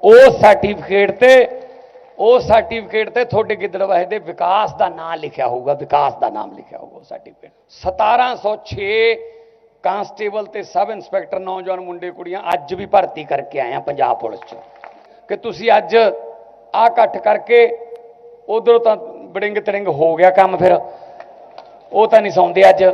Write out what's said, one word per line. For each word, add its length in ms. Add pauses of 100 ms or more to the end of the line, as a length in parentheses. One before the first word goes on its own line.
ਉਹ 100
ਸਰਟੀਫਿਕੇਟ 960
ਤੇ, 360 (720)
ਉਹ 200
ਸਰਟੀਫਿਕੇਟ 720
ਤੇ 160
ਤੁਹਾਡੇ 300
ਗਿੱਦੜਬਾਹੇ 500
ਦੇ 140
ਵਿਕਾਸ 540
ਦਾ 160
ਨਾਂ 280
ਲਿਖਿਆ 300
ਹੋਊਗਾ, 260
ਵਿਕਾਸ 420
ਦਾ 140
ਨਾਮ 260
ਲਿਖਿਆ 240
ਹੋਊਗਾ 160
ਉਹ 80
ਸਰਟੀਫਿਕੇਟ। 480 (180)
ਸਤਾਰਾਂ 680
ਸੌ 300
ਛੇ 500 (680)
ਕਾਂਸਟੇਬਲ 600
ਤੇ 180
ਸਬ 280
ਇੰਸਪੈਕਟਰ 480
ਨੌਜਵਾਨ 400
ਮੁੰਡੇ 320
ਕੁੜੀਆਂ 300 (120)
ਅੱਜ 200
ਵੀ 120
ਭਰਤੀ 380
ਕਰਕੇ 360
ਆਏ 140
ਆ 60
ਪੰਜਾਬ 400
ਪੁਲਿਸ 200
'ਚ, 160 (720)
ਕਿ 80
ਤੁਸੀਂ 420
ਅੱਜ 200 (760)
ਆਹ 120
ਇਕੱਠ 300
ਕਰਕੇ, 600 (720)
ਉਧਰੋਂ 300
ਤਾਂ 160 (300)
ਬੜਿੰਗ 320
ਤੜਿੰਗ 300
ਹੋ 280
ਗਿਆ 140
ਕੰਮ, 280
ਫਿਰ 220 (1120)
ਉਹ 140
ਤਾਂ 140
ਨਹੀਂ 100
ਸੌਂਦੇ 380
ਅੱਜ 240